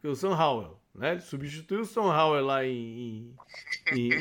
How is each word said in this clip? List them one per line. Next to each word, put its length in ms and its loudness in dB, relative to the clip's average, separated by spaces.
que 60 -6
é 40 0
o 40 0
Sam 260 0
Howell, 400 0
né? 180 -2
Ele 80 -4
substituiu 600 -6
o 40 -2
Sam 180 -2
Howell 420 6
lá 200 2
em, 720 -6
em, 20 0
em, 280 2